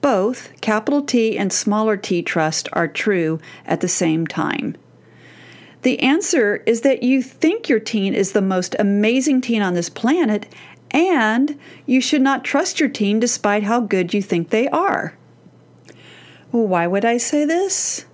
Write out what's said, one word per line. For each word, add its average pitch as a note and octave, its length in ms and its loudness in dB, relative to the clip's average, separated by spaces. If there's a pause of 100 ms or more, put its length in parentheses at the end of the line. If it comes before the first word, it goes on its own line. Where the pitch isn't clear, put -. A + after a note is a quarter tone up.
Both A#3 480 0 (100)
capital A3 420 0
T A3+ 340 0
and G3 160 -2
smaller G#3+ 440 0
T F3+ 260 -2
trust D#3+ 520 -2
are E3+ 120 0
true D#3+ 540 -2 (260)
at - 140 -2
the F3+ 80 -2
same E3 380 0
time. D#3+ 500 -4 (1040)
The - 180 0
answer C4 640 2
is A3+ 180 0
that C4+ 200 2
you B3+ 200 2
think F#4 460 -2
your A3+ 120 2
teen G3 340 -2
is F#3+ 180 0
the G3+ 100 2
most F#3+ 360 -2
amazing A#3 600 2
teen A3+ 220 -2
on F#3 120 0
this F3 140 -2
planet, A#3 580 0 (460)
and C#4+ 680 2 (280)
you B3+ 140 2
should C4+ 220 0
not C4+ 220 0
trust - 340 -2
your D4 100 2
teen G#3 300 0
despite G#3+ 460 0
how A#3 160 0
good F#3+ 340 -2
you G3+ 80 0
think E3+ 280 -2
they A#3 180 0
are. - 480 -2 (1400)
Well, A3+ 160 2
why F3 180 2
would G3 180 0
I A#3 120 2
say D4 280 0
this? F4 680 -2